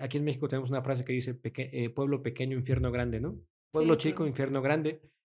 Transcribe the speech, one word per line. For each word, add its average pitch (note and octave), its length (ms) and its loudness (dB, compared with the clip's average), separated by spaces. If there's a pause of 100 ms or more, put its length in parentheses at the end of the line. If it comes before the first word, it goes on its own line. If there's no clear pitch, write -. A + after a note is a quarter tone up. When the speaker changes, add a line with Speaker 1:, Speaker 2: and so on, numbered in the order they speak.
Speaker 1:
aquí C3+ 160 -2
en D3 60 0
México C#3 240 0
tenemos C3 200 -2
una C3 140 0
frase C3 200 0
que B2+ 120 -2
dice, B2 180 -2
peque-, B2+ 400 -6
eh, A#2+ 160 -2
"Pueblo C#3 340 0
pequeño, C3 360 -2
infierno B2+ 340 2
grande", A#2+ 300 0
¿no? F3 180 -6 (320)
Pueblo D#3 220 6
Speaker 2:
Sí, D3 60 4
Speaker 1:
chico, D#3 180 0
Speaker 2:
claro. D#3 100 2
Speaker 1:
infierno C3+ 320 0
grande. D#3 400 2 (240)